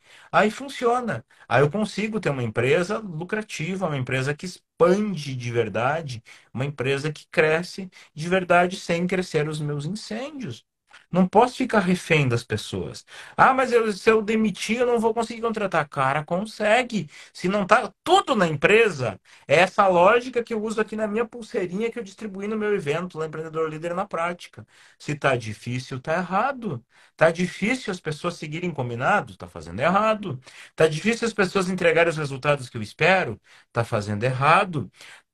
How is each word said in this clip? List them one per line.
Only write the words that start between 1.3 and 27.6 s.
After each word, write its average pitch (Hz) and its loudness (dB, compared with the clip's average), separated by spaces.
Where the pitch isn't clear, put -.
Aí 123 4
eu 147 4
consigo 214 -4
ter 170 -2
uma 131 -4
empresa 147 0
lucrativa, 190 -6
uma 147 -2
empresa 131 -2
que 185 -10
expande 180 0
de 120 -6
verdade, 117 -2
uma 120 -4
empresa 139 -2
que - -14
cresce 170 0
de 160 -6
verdade 180 4
sem 175 -2
crescer 175 -2
os 156 -6
meus 147 -4
incêndios. 220 -10
Não 185 4
posso 247 4
ficar 240 2
refém 170 2
das 117 0
pessoas. 90 -6
"Ah, 226 6
mas 262 2
eu, 226 4
se 190 2
eu 220 4
demitir, 220 0
eu 247 4
não 240 2
vou 220 2
conseguir 226 -4
contratar." 202 -2
Cara, 143 0
consegue. 214 0
Se - -4
não 196 0
tá 208 2
tudo 349 2
na 196 4
empresa, 156 2
é 139 4
essa 185 4
lógica 233 4
que 226 -6
eu 208 -4
uso 220 -4
aqui 214 -4
na 220 -2
minha 214 -2
pulseirinha 220 -6
que 247 -10
eu 233 -8
distribuí 196 -10
no 220 -4
meu 208 0
evento, 165 -4
lá, 156 -4
Empreendedor 156 -4
Líder 165 -6
na 190 -4
Prática. 170 -8
Se - -6
tá 139 2
difícil, 120 -6
tá 156 -4
errado. 196 -2
Tá 160 6
difícil 190 -2